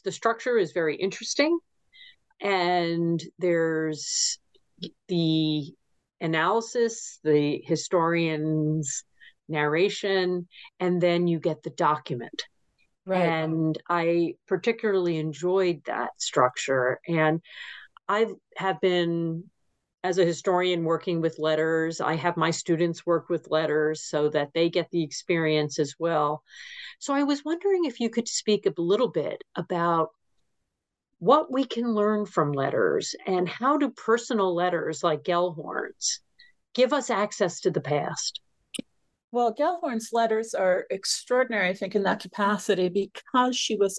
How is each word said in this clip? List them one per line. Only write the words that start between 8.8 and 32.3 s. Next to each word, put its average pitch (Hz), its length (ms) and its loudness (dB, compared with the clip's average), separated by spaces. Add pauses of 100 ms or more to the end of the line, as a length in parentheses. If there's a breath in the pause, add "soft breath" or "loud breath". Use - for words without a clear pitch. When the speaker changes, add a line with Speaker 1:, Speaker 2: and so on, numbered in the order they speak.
Speaker 1:
narration, 180 1000 0 (320 loud breath)
and 180 200 0
then 175 280 4
you 165 100 2
get 156 240 -2
the 156 80 -10
document. 147 720 -2 (640)
Speaker 2:
Right. 185 220 2
Speaker 1:
And 160 500 0 (120)
I 170 460 2 (120)
particularly 190 720 0
enjoyed 160 680 0
that 117 320 -4
structure. 127 920 0
And 160 340 2 (680 loud breath)
I 214 180 2 (300)
have 190 240 -2
been, 170 680 0 (540)
as 180 140 0
a 185 60 6
historian 180 600 2
working 165 360 0
with 160 200 -2
letters, 160 600 0
I 160 140 0
have 170 220 -2
my 165 160 2
students 170 520 -2
work 170 240 0
with 170 220 -4
letters 156 540 0
so 151 240 0
that 143 260 -2
they 170 160 2
get 175 220 -2
the 170 100 0
experience 156 800 0
as 139 180 -2
well. 156 460 0 (560 loud breath)
So - 120 -4
I 285 120 2
was 285 200 -2
wondering 349 420 0
if 240 120 -6
you 233 100 0
could 233 200 -2
speak - 380 0
a 175 140 -2
little 196 300 2
bit - 320 -4 (140)
about 170 540 0 (1080)
what 277 320 4
we 262 140 0
can 233 300 -4
learn 208 300 2
from 156 280 0